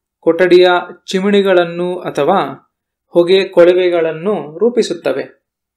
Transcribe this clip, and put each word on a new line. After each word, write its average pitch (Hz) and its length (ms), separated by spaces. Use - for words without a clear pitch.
ಕೊಠಡಿಯ 180 480
ಚಿಮಣಿಗಳನ್ನು 180 920
ಅಥವಾ 147 640
ಹೊಗೆ 185 420
ಕೊಳವೆಗಳನ್ನು 170 1080
ರೂಪಿಸುತ್ತವೆ. 180 840